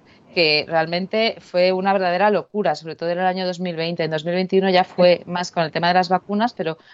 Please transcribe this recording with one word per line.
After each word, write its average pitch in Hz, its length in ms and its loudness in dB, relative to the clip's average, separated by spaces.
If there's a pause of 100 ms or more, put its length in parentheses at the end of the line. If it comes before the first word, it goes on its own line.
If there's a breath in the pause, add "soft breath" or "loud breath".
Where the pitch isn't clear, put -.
(340 soft breath)
que 151 340 2
realmente 180 720 -2
fue 180 320 0
una 190 220 0
verdadera 185 360 2
locura, 185 460 -2
sobre 156 220 -14
todo 165 120 -6
en 175 100 -4
el 185 60 0
año 185 220 -2
dos 180 140 -6
mil 175 160 -6
veinte. 165 260 -4
En 160 80 -4
dos 156 140 -6
mil 175 80 -4
veintiuno 190 360 0
ya 185 140 4
fue 180 420 2
más 180 260 -8
con 170 120 -2
el 156 80 -6
tema 165 160 -2
de 180 60 2
las 180 160 2
vacunas, 208 440 -2
pero 160 240 -6 (160 soft breath)